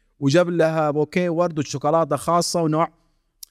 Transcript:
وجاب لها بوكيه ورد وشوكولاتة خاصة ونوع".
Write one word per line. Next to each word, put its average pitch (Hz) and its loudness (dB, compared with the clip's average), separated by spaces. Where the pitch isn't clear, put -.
وجاب 165 4
لها 160 2
بوكيه 151 -2
ورد 170 -2
وشوكولاتة 147 0
خاصة 170 -2
ونوع". 160 0